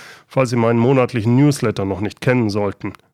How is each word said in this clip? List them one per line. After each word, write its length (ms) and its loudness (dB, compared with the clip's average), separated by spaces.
falls 240 -2
Sie 40 -2
meinen 240 2
monatlichen 560 2
Newsletter 500 0
noch 140 -4
nicht 220 -8
kennen 280 2
sollten, 440 -6